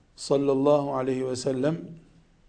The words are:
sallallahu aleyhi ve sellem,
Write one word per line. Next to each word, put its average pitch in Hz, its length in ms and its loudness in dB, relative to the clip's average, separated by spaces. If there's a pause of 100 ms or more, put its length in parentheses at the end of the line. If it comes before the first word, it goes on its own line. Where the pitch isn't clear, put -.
(160)
sallallahu 139 800 2
aleyhi 131 320 -2
ve 127 80 -4
sellem, 139 420 -2 (720)